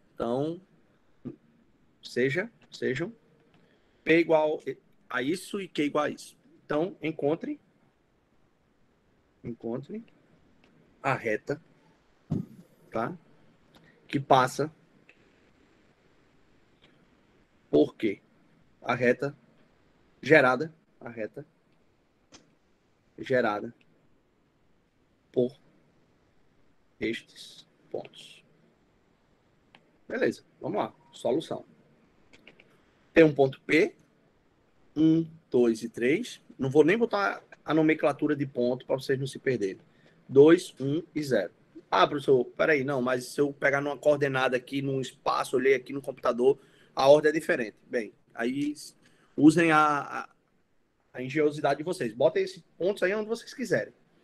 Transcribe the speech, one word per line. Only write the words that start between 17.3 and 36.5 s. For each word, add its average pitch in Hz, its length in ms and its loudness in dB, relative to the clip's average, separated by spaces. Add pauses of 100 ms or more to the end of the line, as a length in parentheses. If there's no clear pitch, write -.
por 147 240 2
quê? - 260 -6 (600)
A 120 120 -2
reta 123 420 0 (840)
gerada, 135 540 4 (260)
a 131 80 -16
reta 113 380 -12 (1700)
gerada 113 560 -2 (1600)
por 123 260 0 (1400)
estes - 680 -10 (200)
pontos. - 560 -16 (1600)
Beleza, 208 340 -4 (180)
vamos 175 180 -6
lá. 113 140 -6 (200)
Solução. 131 520 -6 (1500)
Tem 165 100 8
um 151 120 6
ponto 135 260 2
P, 160 340 0 (1040)
um, 160 280 2 (240)
dois 120 360 2
e 113 40 -8
três. 143 540 -4 (160)